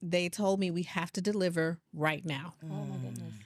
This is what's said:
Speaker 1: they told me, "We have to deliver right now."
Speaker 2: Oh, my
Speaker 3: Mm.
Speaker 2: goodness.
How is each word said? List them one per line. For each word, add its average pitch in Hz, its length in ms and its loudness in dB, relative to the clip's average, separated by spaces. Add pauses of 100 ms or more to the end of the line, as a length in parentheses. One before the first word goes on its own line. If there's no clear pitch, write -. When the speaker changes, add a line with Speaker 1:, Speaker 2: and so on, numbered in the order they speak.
Speaker 1:
they 175 280 2
told 196 300 4
me, 185 120 2
"We 175 120 0
have 170 300 -2
to 190 80 -2
deliver 175 580 2 (140)
right 156 320 2
now." 156 380 -4
Speaker 2:
Oh, 160 40 -10
my 143 280 -6
Speaker 3:
Mm. 131 80 -6
Speaker 2:
goodness. 117 300 -8 (120)